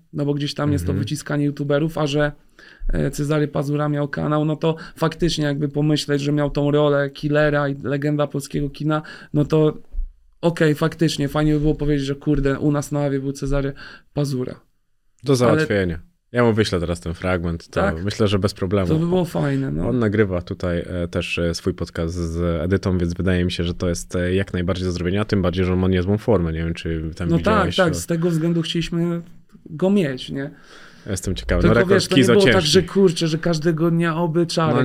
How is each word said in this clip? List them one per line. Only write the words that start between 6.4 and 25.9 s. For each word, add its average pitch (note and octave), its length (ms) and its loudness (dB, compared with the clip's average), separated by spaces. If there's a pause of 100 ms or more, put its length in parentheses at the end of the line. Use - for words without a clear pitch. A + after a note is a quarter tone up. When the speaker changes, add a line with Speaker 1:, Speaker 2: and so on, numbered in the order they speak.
Speaker 1:
tą D3 220 0
rolę C#3+ 380 2
killera D3 600 0
i C#3 140 -4
legenda D3 440 -2
polskiego C#3+ 420 -6
kina, D3+ 320 -2 (320)
no D3 120 4
to D#3 320 2 (640)
okej, E3 340 2
faktycznie, D#3 520 0
fajnie D3+ 260 2
by D3+ 60 2
było D3+ 160 2
powiedzieć, D3 300 0
że C#3 100 -4
kurde, C#3 440 0
u D3+ 120 2
nas C#3+ 200 -2
na C#3+ 140 0
Awie C#3 140 -2
był C3+ 120 -6
Cezary C#3 420 -2 (400)
Pazura. C3+ 400 -2 (680)
Speaker 2:
Do B2+ 80 0
Speaker 1:
Ale C3+ 60 6
Speaker 2:
załatwienia. A2 600 2 (320)
Ja A#2+ 120 2
mu A#2 100 6
wyślę G#2 260 2
teraz E2+ 200 -2
ten E2+ 140 -8
fragment, F2 540 -2
to - 140 -2
Speaker 1:
Tak? F2+ 220 -2
Speaker 2:
myślę, G#2 240 0
że G2 120 2
bez G2 140 0
problemu. F#2+ 340 0
Speaker 1:
To D#2+ 120 4
by E3 80 0
było F3 180 2
fajne, C#3+ 460 -2
no. C3 180 -2
Speaker 2:
On B2 100 0
nagrywa G#2 420 2
tutaj, F2 460 -4
e, F2 200 -4
też, F2 320 -4
e, E2+ 160 0
swój - 180 -2
podcast E2+ 420 -6
z E2+ 480 -2
Edytą, F#2 340 0
więc F2 160 0
wydaje F2+ 320 0
mi F2+ 60 0
się, F2 120 -4
że F2 100 -2
to F2+ 160 -2
jest, - 260 -4
e, F2+ 200 0
jak G2 180 -2
najbardziej F2+ 320 -2
do F#2 60 0
zrobienia, F2 340 0
tym G2+ 160 0
bardziej, F2+ 240 2
że F2+ 80 2
on F2+ 60 2
ma F#2 80 2
niezłą F#2 300 2